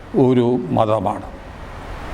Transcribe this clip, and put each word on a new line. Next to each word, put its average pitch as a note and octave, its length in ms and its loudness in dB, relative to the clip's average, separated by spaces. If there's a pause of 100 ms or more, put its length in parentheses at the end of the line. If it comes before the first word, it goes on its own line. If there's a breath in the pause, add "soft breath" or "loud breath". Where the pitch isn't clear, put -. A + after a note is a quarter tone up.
(260)
ഒരു B2 220 6 (300)
മതമാണ്. G#2+ 500 0 (880)